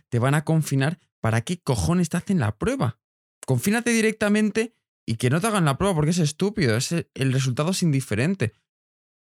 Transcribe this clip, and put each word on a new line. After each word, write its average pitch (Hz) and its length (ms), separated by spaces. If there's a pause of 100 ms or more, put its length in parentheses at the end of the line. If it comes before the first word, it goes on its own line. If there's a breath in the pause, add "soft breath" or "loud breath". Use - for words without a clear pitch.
te 120 100
van 131 160
a 156 100
confinar, 151 540 (220)
¿para 113 220
qué - 180
cojones 160 480
te - 80
hacen 185 240
la 104 160
prueba? 220 420 (480)
Confínate 208 440
directamente 214 840 (320)
y 113 100
que 127 120
no 143 140
te 220 60
hagan 202 180
la 139 100
prueba 190 180
porque 151 180
es 175 60
estúpido, 170 580
es, 131 160
el 135 420
resultado 135 380
es 190 100
indiferente. 135 720 (720)